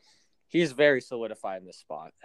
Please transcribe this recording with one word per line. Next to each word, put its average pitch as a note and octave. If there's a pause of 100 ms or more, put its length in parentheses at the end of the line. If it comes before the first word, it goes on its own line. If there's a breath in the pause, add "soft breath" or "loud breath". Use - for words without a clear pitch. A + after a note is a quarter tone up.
(480)
he's E3+
very C3+
solidified A2
in F#2
this F2
spot. D#2 (120)